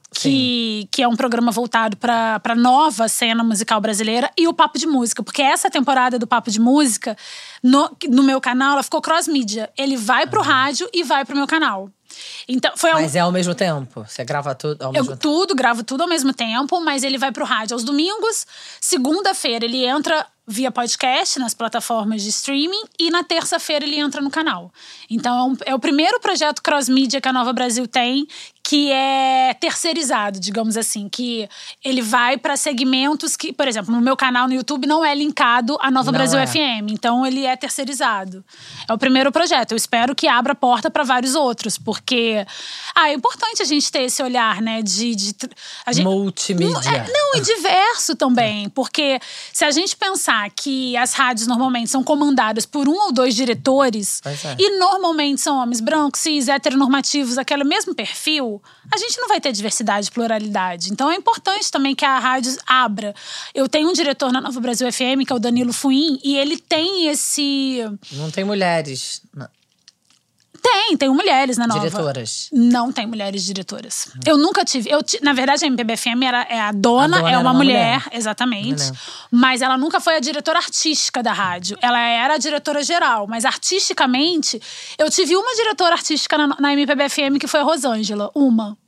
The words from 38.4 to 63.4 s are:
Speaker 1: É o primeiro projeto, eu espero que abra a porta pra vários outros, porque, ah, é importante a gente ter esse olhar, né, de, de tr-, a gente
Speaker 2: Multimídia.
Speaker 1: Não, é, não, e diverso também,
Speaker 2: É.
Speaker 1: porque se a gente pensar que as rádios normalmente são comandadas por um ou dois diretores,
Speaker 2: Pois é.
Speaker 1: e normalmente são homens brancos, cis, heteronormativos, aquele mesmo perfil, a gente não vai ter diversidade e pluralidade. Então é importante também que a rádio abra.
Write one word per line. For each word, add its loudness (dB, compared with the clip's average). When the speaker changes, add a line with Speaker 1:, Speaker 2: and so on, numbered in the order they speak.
Speaker 1:
É 0
o -2
primeiro 4
projeto, 2
eu -2
espero 0
que 0
abra 2
a 0
porta 2
pra 0
vários 0
outros, 0
porque, -2
ah, 4
é 0
importante -2
a -2
gente 0
ter -2
esse -4
olhar, 0
né, -4
de, -2
de -4
tr-, -10
a -2
gente 2
Speaker 2:
Multimídia. 0
Speaker 1:
Não, -2
é, 0
não, 2
e 2
diverso 2
também, 0
Speaker 2:
É. -6
Speaker 1:
porque -2
se -2
a 2
gente -2
pensar 0
que -4
as 0
rádios 0
normalmente 0
são 0
comandadas 2
por -2
um 2
ou 0
dois 2
diretores, 0
Speaker 2:
Pois -10
é. -8
Speaker 1:
e 2
normalmente 2
são 0
homens -2
brancos, 0
cis, -2
heteronormativos, 0
aquele -2
mesmo 0
perfil, -4
a 0
gente -4
não -4
vai 2
ter -2
diversidade -2
e -8
pluralidade. -4
Então 0
é 0
importante 0
também 0
que -2
a 4
rádio 0
abra. 2